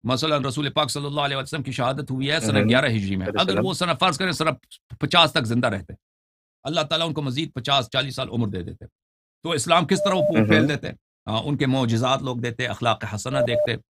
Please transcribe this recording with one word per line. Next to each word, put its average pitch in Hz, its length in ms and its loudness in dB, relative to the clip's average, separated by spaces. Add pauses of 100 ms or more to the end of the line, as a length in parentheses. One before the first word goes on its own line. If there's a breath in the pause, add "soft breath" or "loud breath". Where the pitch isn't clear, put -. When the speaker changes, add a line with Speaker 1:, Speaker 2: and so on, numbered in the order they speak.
Speaker 1:
مثلاً 135 400 0
رسول 139 260 -2
پاک 151 200 0
صلی 143 160 -6
اللہ 143 140 -4
علیہ 139 160 -2
وسلم 139 260 -6
کی 131 100 -6
شہادت 135 380 -2
ہوئی 131 200 -2
ہے 160 100 2
سنہ 107 180 2
Speaker 2:
ہمم۔ 104 100 4
Speaker 1:
گیارہ 131 180 6
ہجری 98 300 0
میں، 92 100 -2
Speaker 2:
علیہ 104 140 -2
Speaker 1:
اگر 190 80 2
Speaker 2:
السلام۔ - 180 0
Speaker 1:
وہ 190 60 0
سنہ، 175 280 -2
فرض 180 180 2
کریں، 185 140 0
سنہ 160 180 0 (480)
پچاس 151 340 4
تک 147 120 2
زندہ 117 220 0
رہتے، 95 260 -4 (720)
اللہ 160 180 -2
تعالیٰ 156 260 0
ان 151 80 -2
کو 147 80 -4
مزید 143 320 -4
پچاس، 135 360 0
چالیس 135 240 -2
سال 127 140 -6
عمر 117 200 0
دے 92 140 -6
دیتے، 82 240 -12 (560)
تو 165 80 -4
اسلام 170 360 2
کس 196 180 0
طرح 190 100 2
وہ 156 220 2
Speaker 2:
ہمم۔ 107 100 4
Speaker 1:
پھیل 156 220 4
دیتے؟ - 200 -4 (380)
ہاں، 110 160 -2
ان 143 140 -2
کے 139 100 2
معجزات 127 560 2
لوگ 127 140 -4
دیتے، 120 300 -4
اخلاق 117 380 -2 (100)
حسنہ 131 240 -4
دیکھتے 120 380 0 (180)